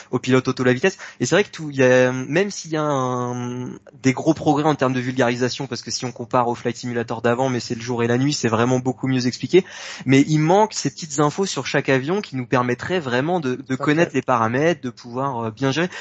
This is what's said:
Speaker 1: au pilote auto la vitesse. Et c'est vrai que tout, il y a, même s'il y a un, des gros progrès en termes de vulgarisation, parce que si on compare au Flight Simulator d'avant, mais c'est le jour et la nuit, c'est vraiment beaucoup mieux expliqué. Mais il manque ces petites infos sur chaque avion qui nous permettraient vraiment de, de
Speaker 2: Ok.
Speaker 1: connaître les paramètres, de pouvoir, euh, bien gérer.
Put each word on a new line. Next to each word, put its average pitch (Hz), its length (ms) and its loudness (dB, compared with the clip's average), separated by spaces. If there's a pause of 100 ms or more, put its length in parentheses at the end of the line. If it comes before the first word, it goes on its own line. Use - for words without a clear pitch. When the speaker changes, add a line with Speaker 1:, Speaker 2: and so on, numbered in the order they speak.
(120)
Speaker 1:
au 127 80 0
pilote 127 260 2
auto 131 160 -2
la 127 100 4
vitesse. 151 240 0 (220)
Et 127 80 -2
c'est 160 80 0
vrai 196 80 6
que - 80 -6
tout, 151 200 -10
il 139 60 -10
y 135 60 4
a, 127 300 6
même 151 400 -2
s'il - 180 -12
y 156 60 -4
a 156 80 0
un, 123 840 -4 (300)
des 131 120 4
gros 147 200 2
progrès 147 300 2
en 151 140 2
termes 131 160 0
de 127 80 -2
vulgarisation, 123 680 -2
parce 117 160 -8
que 120 80 -12
si - 140 -6
on 120 80 -6
compare 120 340 0
au 120 80 -2
Flight 117 220 -4
Simulator 120 440 -6
d'avant, 120 280 2
mais 123 100 -2
c'est 120 160 -6
le 113 60 -8
jour 117 240 -2
et - 20 2
la 120 100 2
nuit, 139 160 2
c'est 135 160 -2
vraiment 120 300 2
beaucoup 127 300 -4
mieux 127 180 0
expliqué. 143 380 2 (420)
Mais 135 220 8
il 156 100 4
manque 185 340 4
ces - 160 -4
petites 147 300 -12
infos 156 280 2
sur 139 200 -6
chaque 143 220 -2
avion 139 320 2
qui 131 160 -8
nous 127 100 -6
permettraient 123 540 0
vraiment 143 400 0
de, 127 160 -4
de 131 180 -6
Speaker 2:
Ok. 131 60 -4
Speaker 1:
connaître 151 340 2
les 131 80 0
paramètres, 131 600 0
de 127 80 -6
pouvoir, 120 560 -6
euh, 110 40 -4
bien 135 220 -2
gérer. 165 180 -2 (100)